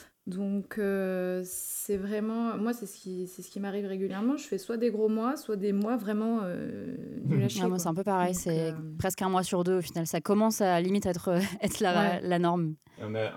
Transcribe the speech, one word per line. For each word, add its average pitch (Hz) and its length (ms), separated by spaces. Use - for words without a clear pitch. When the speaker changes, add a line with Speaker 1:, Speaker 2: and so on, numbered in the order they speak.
Speaker 1:
Donc, 196 520
euh, 185 680
c'est - 520
vraiment, 214 600
moi, 220 160
c'est 233 140
ce - 100
qui, 185 300
c'est 180 160
ce - 80
qui - 80
m'arrive 202 280
régulièrement. 190 500
Je 277 80
fais 196 140
soit 233 180
des 233 140
gros 214 180
mois, 226 280
soit 214 200
des 202 160
mois 208 240
vraiment, 220 480
euh, - 500
nuls 131 180
à - 60
Speaker 2:
<laughs> - 0
Speaker 1:
chier, 214 160
Speaker 3:
Ah, 180 40
moi, 185 80
Speaker 1:
quoi. - 60
Speaker 3:
c'est 185 60
un 160 60
peu 190 100
pareil, 185 300
Speaker 1:
Donc, 180 80
Speaker 3:
c'est 165 280
Speaker 1:
euh, 156 40
Speaker 3:
presque 190 240
un 190 60
mois 185 140
sur 175 220
deux, 185 140
au 175 40
final. 165 240
Ça 170 140
commence 214 400
à, 180 200
limite, 196 260
être, 180 240
<laughs> 196 220
être - 180
la, 190 140
Speaker 1:
Ouais. 190 280
Speaker 3:
la 180 160
norme. 170 360
Speaker 2:
Et - 60
on 107 100
a, 110 220